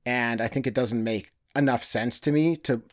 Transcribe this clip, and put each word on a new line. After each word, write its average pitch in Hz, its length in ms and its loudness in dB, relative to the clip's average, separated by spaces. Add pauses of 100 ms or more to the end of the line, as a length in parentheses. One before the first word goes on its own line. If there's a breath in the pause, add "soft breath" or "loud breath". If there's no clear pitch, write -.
and 120 360 0
I 117 60 -2
think 131 200 -2
it 113 60 -4
doesn't 117 300 0
make 110 280 -4 (240)
enough 135 280 2
sense 117 380 0
to 151 100 0
me 156 260 4
to, 120 240 -2 (120)